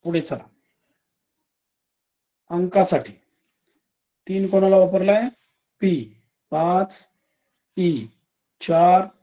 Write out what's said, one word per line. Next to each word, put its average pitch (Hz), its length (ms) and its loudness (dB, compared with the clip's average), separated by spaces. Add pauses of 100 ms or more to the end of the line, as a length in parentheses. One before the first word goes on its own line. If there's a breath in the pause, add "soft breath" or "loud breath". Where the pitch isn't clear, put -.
पुढे 170 160 -4
चला, - 260 -12 (2000)
अंकासाठी 180 640 -2 (1120)
तीन 190 220 -2
कोणाला 196 280 4
वापरलाय? 190 520 2 (520)
पी 170 240 -2 (460)
पाच, 175 600 -2 (640)
ई 156 300 -2 (540)
चार 180 460 2 (160)